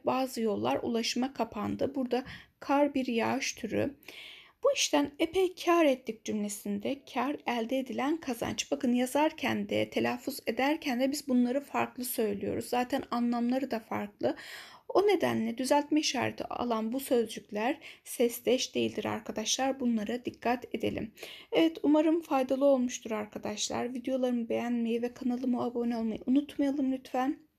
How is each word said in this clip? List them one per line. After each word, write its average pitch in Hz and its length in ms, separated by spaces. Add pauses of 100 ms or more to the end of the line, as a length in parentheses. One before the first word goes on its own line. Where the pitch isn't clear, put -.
bazı 254 360
yollar 220 420
ulaşıma 240 500
kapandı. 220 600
Burada 254 300 (340)
kar 285 340
bir 262 140
yağış 226 460
türü. 208 420 (680)
"Bu 554 100
işten 285 460
epey 359 360 (100)
kar 339 200
ettik." 254 400
cümlesinde 208 760 (140)
kar 262 240 (100)
elde 240 320
edilen 254 380
kazanç. - 540
Bakın 269 220
yazarken 247 760
de, 214 200
telaffuz 240 580
ederken 262 520
de 269 120
biz 294 160
bunları 247 340
farklı 240 440
söylüyoruz. 202 600
Zaten 247 460
anlamları 240 600
da 226 80
farklı. 208 560 (540)
O 392 180
nedenle 240 500
düzeltme 294 420
işareti 226 440
alan 226 500
bu 269 60
sözcükler 233 800 (240)
sesteş - 720
değildir 226 300
arkadaşlar. 220 720
Bunlara 233 460
dikkat - 500
edelim. 208 360 (400)
Evet, 330 320
umarım 311 380
faydalı 269 440
olmuştur 247 460
arkadaşlar. 214 840
Videolarımı 247 560
beğenmeyi 233 520
ve 240 120
kanalıma 247 520
abone 240 320
olmayı 226 280
unutmayalım 277 680
lütfen. 262 480 (200)